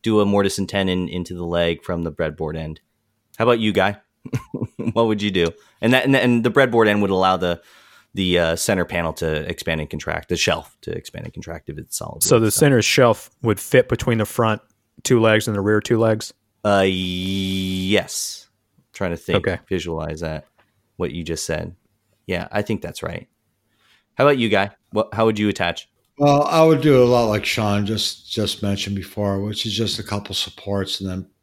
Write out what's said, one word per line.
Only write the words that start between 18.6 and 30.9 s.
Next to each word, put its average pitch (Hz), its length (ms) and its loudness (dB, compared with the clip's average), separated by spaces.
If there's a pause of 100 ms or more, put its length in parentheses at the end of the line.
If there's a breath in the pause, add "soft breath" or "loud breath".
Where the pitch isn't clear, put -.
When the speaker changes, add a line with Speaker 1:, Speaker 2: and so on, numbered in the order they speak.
Speaker 1:
Trying 92 200 -6
to 82 60 -4
think, 101 300 -2
Speaker 2:
Okay. 87 120 -2 (100)
Speaker 1:
visualize 80 520 -6
that, 78 240 -8 (520)
what 82 140 -4
you 85 120 -8
just 80 220 -8
said. 82 300 -6 (500)
Yeah, 87 260 -6
I 104 120 -2
think 107 180 -4
that's - 220 -12
right. - 240 -10 (880)
How 131 100 4
about 143 140 6
you, 117 100 2
Guy? 101 220 2 (200)
What, 107 220 -2
how 110 120 2
would 110 140 2
you 104 80 2
attach? 90 420 -2 (280)
Speaker 3:
Well, 143 260 4
I 165 200 4
would 160 180 6
do 139 220 6
a - 20 8
lot 120 200 4
like 104 200 0
Sean 104 400 0
just, - 460 -6
just - 320 -4
mentioned 101 320 -2
before, 98 460 -4
which 107 240 -6
is 107 80 -6
just 107 260 -4
a 101 40 -12
couple 101 320 -8
supports - 640 -6